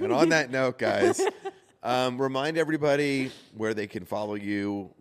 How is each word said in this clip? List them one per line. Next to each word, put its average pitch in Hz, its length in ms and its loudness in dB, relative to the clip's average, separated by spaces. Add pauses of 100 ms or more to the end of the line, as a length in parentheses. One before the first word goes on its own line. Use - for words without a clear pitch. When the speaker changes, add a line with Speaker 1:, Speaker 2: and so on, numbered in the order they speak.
Speaker 1:
And 117 100 -2
on 151 180 4
that 151 200 2
note, 131 280 0
guys, 107 400 2 (340)
Speaker 2:
<laughs> - 300 -20
Speaker 1:
um, 127 380 0
remind 135 380 0
everybody 143 720 2 (260)
where 110 160 0
they 104 140 -2
can 98 180 -8
follow 104 300 -4
you, 101 560 -2 (100)